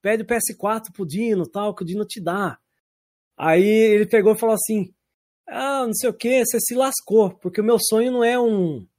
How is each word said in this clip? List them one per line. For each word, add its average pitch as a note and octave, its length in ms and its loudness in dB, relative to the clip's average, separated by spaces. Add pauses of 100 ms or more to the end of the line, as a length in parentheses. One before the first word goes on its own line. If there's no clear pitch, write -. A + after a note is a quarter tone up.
pede A3 220 -2
o A3 40 -10
P A#3+ 80 -2
S A3 220 -4
quatro A3 360 -6
pro G3 140 -10
Dino, G3 420 -2
tal, G#3 260 -6
que - 80 -12
o F3 40 -8
Dino G3+ 180 -6
te G#3 160 -12
dá." F3 360 -4 (800)
Aí E3 300 2
ele G#3+ 400 4
pegou G#3+ 280 4
e A3 40 -2
falou A3+ 160 0
assim, G#3 380 -4 (560)
"Ah, C4+ 380 -4
não A3 80 -4
sei B3+ 160 -2
o B3 40 -6
que, B3 300 0
você A#3 160 -2
se - 140 -4
lascou, A3+ 560 2
porque F3+ 300 -6
o G#3 40 -2
meu A3+ 160 4
sonho A3+ 320 0
não B3 120 0
é A#3+ 140 2
um, F#3 480 0 (120)